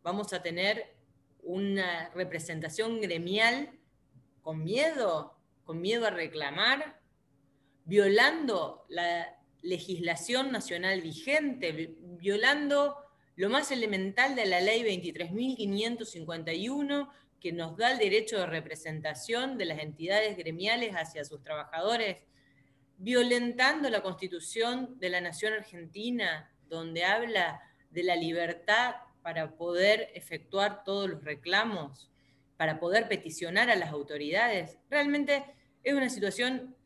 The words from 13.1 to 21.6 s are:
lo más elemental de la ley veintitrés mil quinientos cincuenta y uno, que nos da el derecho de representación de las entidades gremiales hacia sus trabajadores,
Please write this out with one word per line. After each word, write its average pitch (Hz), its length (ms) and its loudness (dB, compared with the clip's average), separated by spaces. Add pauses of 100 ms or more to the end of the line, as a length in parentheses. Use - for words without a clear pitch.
lo 190 120 0
más 285 240 2
elemental 220 640 0
de 226 80 2
la 180 160 4
ley 226 220 4
veintitrés 170 500 -2
mil 247 240 -2
quinientos 220 540 -2
cincuenta 165 420 -6
y 185 160 -2
uno, 285 420 -2 (300)
que 170 120 -4
nos 165 260 -4
da 240 140 4
el 254 60 -2
derecho 214 400 2
de 180 80 0
representación 160 1120 -4
de 196 80 -2
las 156 140 -4
entidades 175 580 -2
gremiales 196 580 -2
hacia 160 300 -6
sus 147 180 -14
trabajadores, 180 760 -2 (800)